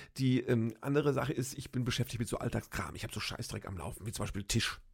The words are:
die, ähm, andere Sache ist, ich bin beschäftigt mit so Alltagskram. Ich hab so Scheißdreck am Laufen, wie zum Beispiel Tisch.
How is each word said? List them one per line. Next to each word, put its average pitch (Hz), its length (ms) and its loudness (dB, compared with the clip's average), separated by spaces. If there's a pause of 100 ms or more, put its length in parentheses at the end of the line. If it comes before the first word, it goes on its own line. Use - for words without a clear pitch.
(160)
die, 127 240 6
ähm, 117 400 4
andere 143 320 4
Sache 131 200 2
ist, - 240 -2
ich - 140 -8
bin 127 140 0
beschäftigt 117 340 0
mit 120 100 -2
so - 100 -2
Alltagskram. - 580 -4
Ich - 80 -8
hab - 100 -6
so 104 60 -4
Scheißdreck - 460 -6
am 92 120 -6
Laufen, 90 280 -8
wie 110 60 -6
zum - 120 -2
Beispiel 101 180 -4
Tisch. - 380 2 (140)